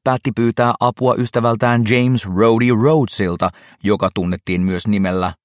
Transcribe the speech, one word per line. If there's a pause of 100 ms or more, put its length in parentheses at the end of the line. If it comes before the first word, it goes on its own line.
päätti
pyytää
apua
ystävältään
James
Rhodey (120)
Rhodesilta, (340)
joka
tunnettiin
myös
nimellä (100)